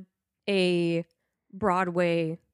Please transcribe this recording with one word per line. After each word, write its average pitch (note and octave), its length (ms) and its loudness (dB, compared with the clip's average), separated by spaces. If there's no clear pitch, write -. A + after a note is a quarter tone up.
a F3 560 0
Broadway F3 840 0